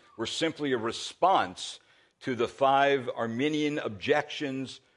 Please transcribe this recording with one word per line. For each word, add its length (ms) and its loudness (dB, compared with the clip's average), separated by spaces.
were 100 -4
simply 440 -2
a 60 2
response 1000 0
to 140 -4
the 120 2
five 680 4
Arminian 640 -2
objections 1000 -4